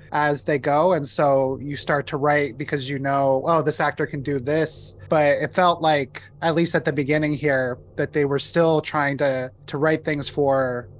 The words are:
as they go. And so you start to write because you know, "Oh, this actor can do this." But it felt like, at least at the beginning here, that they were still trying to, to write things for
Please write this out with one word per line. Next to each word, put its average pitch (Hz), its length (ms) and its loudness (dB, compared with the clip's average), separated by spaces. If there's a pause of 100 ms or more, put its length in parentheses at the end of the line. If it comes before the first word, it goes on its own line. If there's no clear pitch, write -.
(120)
as 147 320 0
they 147 160 0
go. 151 340 2
And 143 140 -2
so 135 520 2
you 143 160 -8
start 143 320 -2
to 156 100 -4
write 147 380 0
because 139 320 -6
you 139 120 -6
know, 139 480 2
"Oh, 160 160 2
this 147 160 -2
actor 147 260 -2
can 139 160 -8
do 139 180 -4
this." 147 560 -2 (140)
But 147 320 4
it 147 120 -4
felt 175 280 4
like, 151 400 0 (220)
at 165 100 2
least 170 220 2
at 160 100 0
the 156 80 0
beginning 151 400 0
here, 131 460 0 (160)
that 143 180 -4
they 147 120 2
were 139 120 0
still 160 440 2
trying 151 360 -2
to, 131 340 -2 (160)
to 147 120 -6
write 156 260 0
things 147 240 -2
for 135 580 0 (120)